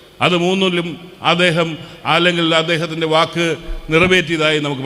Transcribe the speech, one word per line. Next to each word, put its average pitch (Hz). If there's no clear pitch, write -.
അത് 175
മൂന്നിലും 180
അദ്ദേഹം, 170
അല്ലെങ്കിൽ 170
അദ്ദേഹത്തിൻ്റെ 160
വാക്ക് 165
നിറവേറ്റിയതായി 160
നമുക്ക് 135